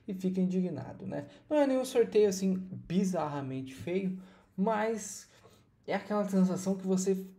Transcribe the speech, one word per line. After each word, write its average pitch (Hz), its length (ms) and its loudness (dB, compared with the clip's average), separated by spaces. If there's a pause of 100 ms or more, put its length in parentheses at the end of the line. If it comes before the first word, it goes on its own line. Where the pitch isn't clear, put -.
e 208 60 -6
fica 185 280 -2
indignado, 180 640 -2
né? 147 220 -6 (200)
Não 302 100 2
é 285 100 6
nenhum 262 180 2
sorteio, 214 440 4
assim, 185 260 0 (320)
bizarramente 147 880 -2
feio, 185 440 -4 (360)
mas 220 760 -2 (560)
é - 80 -4
aquela 202 340 -2
sensação 185 480 2
que 190 120 -8
você 190 380 2 (140)